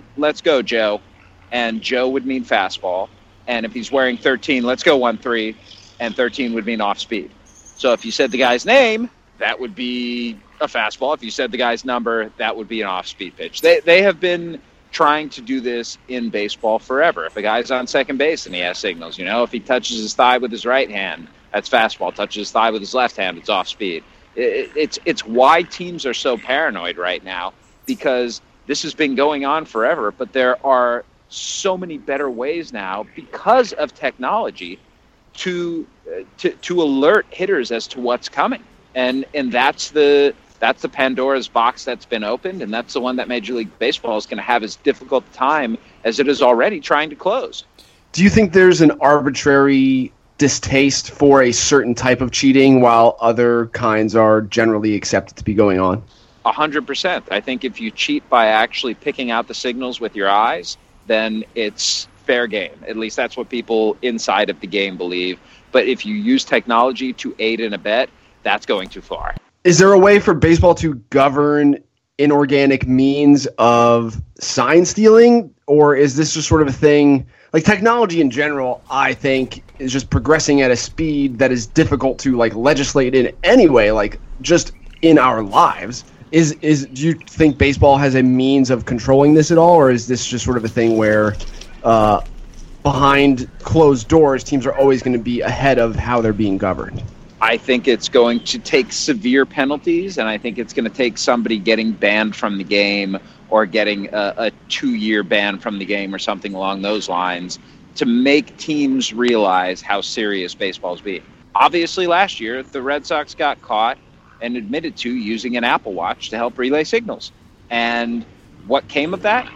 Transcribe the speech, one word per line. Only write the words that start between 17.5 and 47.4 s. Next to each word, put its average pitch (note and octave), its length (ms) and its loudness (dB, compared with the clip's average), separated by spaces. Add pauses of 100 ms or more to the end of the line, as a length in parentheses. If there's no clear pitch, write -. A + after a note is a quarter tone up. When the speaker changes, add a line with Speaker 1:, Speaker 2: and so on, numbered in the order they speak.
Speaker 1:
on B2+ 160 -4
second C#3 320 -4
base D3+ 280 -2
and F#2+ 80 -14
he F2+ 60 -6
has F2+ 180 -6
signals, E2 400 -10
you F#2 60 -10
know, A2 200 -2
if A2+ 80 -8
he A#2+ 80 -8
touches B2 380 -4
his G#2+ 160 -8
thigh B2+ 240 2
with A#2+ 120 -6
his A2 160 -10
right B2+ 240 0
hand, F2+ 380 -10 (240)
that's G#2 160 -6
fastball. A2 460 -2
Touches G#2 340 -10
his - 40 -16
thigh A2+ 180 0
with G#2+ 120 -6
his G2 120 -10
left B2 220 -2
hand, F#2 220 -6
it's E2+ 100 -20
off F#2+ 200 -2
speed. F2 360 -8 (320)
It, A#2 60 -4
it, A#2 340 -4
it's, D3+ 280 -4
it's D#3+ 200 -6
why C3 380 4
teams F3 440 -10
are A#2+ 80 -4
so B2+ 220 -4
paranoid A2 600 -6
right F2 260 -6
now, F#2 280 -10 (340)
because B2 540 -4 (260)
this C#3+ 160 -6
has D#3 120 -10
been C#3+ 200 -2
going C#3+ 300 0
on D3+ 200 -2
forever, A#2 480 -2
but A#2+ 200 -12
there B2+ 320 0
are B2 400 2 (240)
so - 500 -6
many F3 180 -12
better C#3 320 -6
ways C3+ 440 -8
now G2+ 420 -8
because A3 600 0
of D3 200 -6
technology B2+ 840 -8 (540)
to, F3 520 -8 (220)
uh, F2 140 -12 (160)
to, F3 120 -4
to - 320 -4
alert D3+ 480 2
hitters F3 400 -4
as A2+ 160 -6
to - 140 -14
what's B2 280 -4
coming. G#3 360 -4 (320)
And, B2+ 360 -2
and C3+ 200 -4
that's B2+ 400 -2
the, C#3+ 420 4 (240)
that's A#2+ 240 -2
the D#3 60 -6
Pandora's C3 600 -2
box A#2+ 360 -2
that's B2 200 -10
been A2 200 -6
opened, E3+ 360 -6
and G#2+ 140 -8
that's A#2+ 180 -8
the C#3 80 -4
one B2+ 160 -4
that A#2 120 -6
Major A#2+ 260 -6
League A2+ 240 -8
Baseball A2+ 400 -4
is G#2 80 -8
gonna G#2 160 -10
have A#2+ 200 0
as G#2+ 140 -10
difficult C3 560 -4
time C3 460 -2 (260)
as A2+ 140 -4
it C#3 100 0
is C#3+ 140 0
already C3+ 380 2
trying D3+ 300 -2
to D3 60 -16
close. - 480 -6 (460)